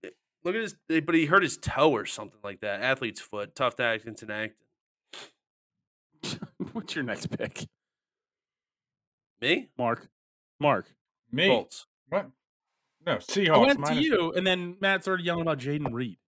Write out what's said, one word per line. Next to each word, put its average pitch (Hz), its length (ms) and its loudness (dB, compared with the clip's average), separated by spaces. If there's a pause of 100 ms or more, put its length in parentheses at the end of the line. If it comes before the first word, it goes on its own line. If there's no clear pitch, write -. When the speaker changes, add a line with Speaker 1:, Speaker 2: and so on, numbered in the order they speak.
Speaker 1:
Eh, - 40 -12 (360)
look 180 100 -2
at 226 80 -2
his, 208 120 -6 (160)
eh, 160 100 4
but 156 140 -2
he 160 120 6
hurt 185 160 6
his 156 160 -2
toe 151 320 4
or 104 160 0
something - 360 -12
like 101 180 -10
that. 101 200 -4
Athlete's 127 400 -2
foot, 104 340 -10
tough 127 220 -2
to 127 80 -4
act 113 220 -2
into 113 180 -14
an 107 60 -12 (1900)
acting. - 160 -8 (180)
Speaker 2:
<laughs> - 160 -8
What's - 220 -8
your 147 100 -4
next 110 220 -6
pick? - 400 -6 (1700)
Speaker 1:
Me? 160 280 0 (100)
Speaker 2:
Mark. 117 300 -2 (500)
Mark. 135 280 2 (440)
Speaker 3:
Me? 160 180 2
Speaker 1:
Colts. - 380 0 (220)
Speaker 3:
What? 196 200 -4 (800)
No, 175 80 0
Speaker 2:
I - 40 -4
Speaker 3:
Seahawks 175 420 4
Speaker 2:
went 269 140 8
to 269 40 -4
Speaker 3:
minus 262 260 2
Speaker 2:
you, 185 280 2
and 180 140 0
then 180 340 -2
Matt 196 220 0
started 185 220 -2
yelling 170 180 0
about 160 160 0
Jaden 139 340 -4
Reed. 117 360 -6